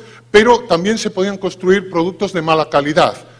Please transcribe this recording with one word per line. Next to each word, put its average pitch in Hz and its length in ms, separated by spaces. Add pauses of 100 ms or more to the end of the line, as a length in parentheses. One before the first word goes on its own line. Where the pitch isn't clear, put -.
(300)
pero 226 380
también 185 300
se 214 100
podían 196 300
construir 185 500
productos 180 460
de 165 80
mala 156 260
calidad, 147 460 (260)